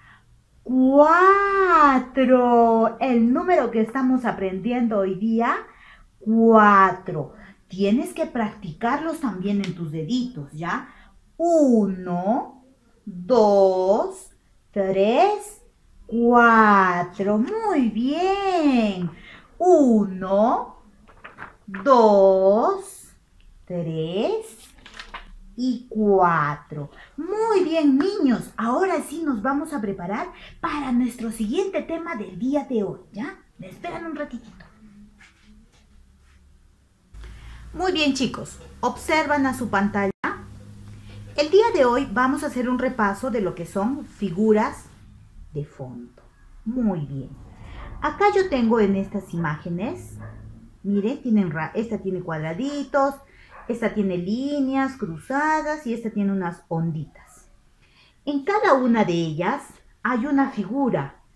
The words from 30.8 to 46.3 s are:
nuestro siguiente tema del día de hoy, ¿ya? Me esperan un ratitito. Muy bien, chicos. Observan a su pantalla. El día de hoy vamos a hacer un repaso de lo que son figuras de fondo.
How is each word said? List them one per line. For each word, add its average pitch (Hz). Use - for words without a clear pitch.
nuestro 233
siguiente 302
tema 330
del 185
día 262
de 226
hoy, 170
¿ya? 254
Me 185
esperan 330
un 311
ratitito. 294
Muy 359
bien, 294
chicos. -
Observan 294
a 254
su 240
pantalla. 202
El 302
día 427
de 294
hoy 247
vamos 262
a 302
hacer 247
un 254
repaso 247
de 240
lo 175
que 170
son 240
figuras 214
de 147
fondo. 123